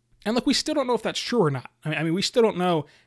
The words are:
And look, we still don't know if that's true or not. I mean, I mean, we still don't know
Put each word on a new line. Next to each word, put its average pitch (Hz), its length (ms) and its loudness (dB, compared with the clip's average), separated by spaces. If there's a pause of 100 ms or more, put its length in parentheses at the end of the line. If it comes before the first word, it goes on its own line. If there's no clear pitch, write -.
(260)
And 214 80 0
look, 247 100 0
we 277 100 2
still - 200 -2
don't 269 140 0
know 247 60 0
if 226 80 -2
that's 170 180 -4
true 240 220 0
or 156 100 2
not. 127 180 -8 (140)
I 151 60 -4
mean, 151 80 -4
I 147 40 -2
mean, 160 120 0
we 196 80 -2
still - 200 2
don't 208 140 2
know 175 300 0 (200)